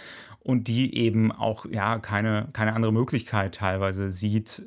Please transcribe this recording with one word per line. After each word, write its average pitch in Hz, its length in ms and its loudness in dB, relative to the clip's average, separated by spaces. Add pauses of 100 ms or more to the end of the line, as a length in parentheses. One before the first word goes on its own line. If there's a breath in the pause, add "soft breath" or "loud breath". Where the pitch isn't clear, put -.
(440 loud breath)
und 123 240 2
die 120 280 2
eben 110 360 4
auch, 110 340 -2
ja, 110 340 0
keine, 107 520 0
keine 110 220 0
andere 113 180 2
Möglichkeit 110 640 0
teilweise 95 560 0
sieht, 107 560 -2